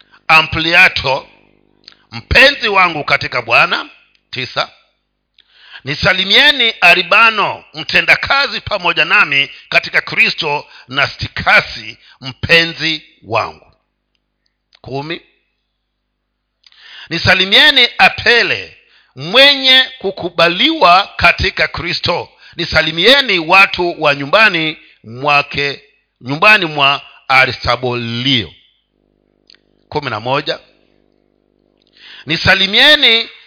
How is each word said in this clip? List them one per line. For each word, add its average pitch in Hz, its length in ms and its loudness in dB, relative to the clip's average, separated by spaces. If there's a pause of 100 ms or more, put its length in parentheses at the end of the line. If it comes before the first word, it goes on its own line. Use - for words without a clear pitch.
(280)
Ampliato, 160 1000 2 (840)
mpenzi 190 560 2
wangu 180 360 0
katika 139 380 -2
Bwana." 139 480 0 (400)
Tisa, 131 400 -8 (1120)
"Nisalimieni 208 1000 0
Aribano, 180 800 2 (100)
mtendakazi 175 880 -2
pamoja 170 440 -4
nami 160 440 2 (200)
katika 170 320 -2
Kristo, 156 680 -4 (200)
na 131 200 -2
Stikasi, - 920 -4 (240)
mpenzi 156 840 -2 (200)
wangu." 98 460 -6 (1120)
Kumi, 143 400 -10 (1900)
"Nisalimieni 214 880 2
Apele, 185 800 0 (380)
mwenye 262 760 2 (100)
kukubaliwa 190 1160 0
katika 170 500 0
Kristo. 160 640 -6 (260)
Nisalimieni 175 840 0
watu 175 600 -2
wa 143 140 2
nyumbani 160 600 0 (260)
mwake, 143 800 -4 (380)
nyumbani 175 440 2
mwa 143 360 0 (260)
Aristobolio." 120 1300 0 (1400)
Kumi 143 200 -6
na 107 100 -4
moja, 139 400 -4 (1700)
Nisalimieni 226 1040 2 (160)